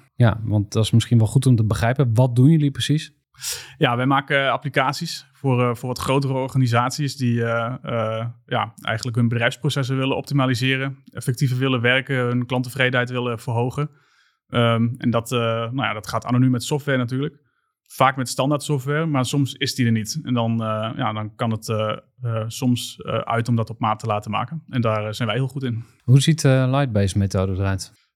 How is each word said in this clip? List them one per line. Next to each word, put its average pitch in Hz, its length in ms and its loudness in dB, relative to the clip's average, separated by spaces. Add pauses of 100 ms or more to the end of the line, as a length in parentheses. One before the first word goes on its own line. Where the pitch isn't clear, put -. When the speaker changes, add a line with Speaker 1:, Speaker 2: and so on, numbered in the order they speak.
(160)
Speaker 1:
Ja, 110 280 4
want 104 280 -2
dat 110 120 2
is - 80 -4
misschien 117 260 4
wel 113 100 4
goed 131 180 2
om 127 100 6
te 110 100 4
begrijpen. 117 480 0
Wat 123 220 4
doen 127 140 6
jullie 147 220 4
precies? - 480 -4 (580)
Speaker 2:
Ja, 123 180 4
wij 123 100 0
maken 139 460 2
applicaties 135 840 -2
voor, 127 280 0
eh, 120 140 0
voor 127 140 -8
wat 123 100 -6
grotere 135 340 0
organisaties 131 840 0
die, 117 280 0
eh, 117 380 -2
eh, 113 440 -4 (200)
ja, 110 360 -2
eigenlijk 110 360 -4
hun 117 100 4
bedrijfsprocessen 127 720 -2
willen 135 200 -2
optimaliseren, 135 800 0 (140)
effectiever 127 460 -2
willen 131 240 0
werken, 131 340 0
hun 123 300 0
klanttevredenheid 127 640 -2
willen 123 300 -4
verhogen. 127 500 -2 (580)
Ehm, 117 400 2 (100)
en 127 120 -2
dat, 113 220 0
eh, 127 80 0
nou 113 420 -2
ja, 107 120 0
dat 104 140 -10
gaat - 180 -4
anoniem 127 260 2
met 123 120 -2
software 139 340 -2
natuurlijk. 131 440 -6 (400)
Vaak 135 360 0
met 127 120 -4
standaard 139 340 0
software, 147 420 -2
maar 139 200 0
soms 139 280 0
is - 220 -6
die 127 100 2
er 117 60 4
niet. 110 320 -2
En 123 100 -4
dan, 117 180 0
eh, 110 440 -2
ja, 113 180 -2
dan 107 220 -8
kan 117 160 -2
het, 110 180 -6
eh, 107 280 -2 (240)
eh, 113 260 -4
soms, 120 500 -2
eh, - 180 -6
uit 113 320 -2
om 120 80 2
dat 113 140 -2
op - 100 -12
maat 107 200 2
te - 80 -10
laten 104 240 -2
maken. 113 380 -4
En 131 120 -2
daar, 110 240 0
eh, 107 60 -6
zijn 117 160 -4
wij 107 100 0
heel 135 100 0
goed 131 160 -8
in. 117 200 -4 (200)
Speaker 1:
Hoe 135 180 8
ziet 160 200 2
de 131 280 4
Lightbase 107 480 0
methode 98 340 2
eruit? 98 500 -4 (140)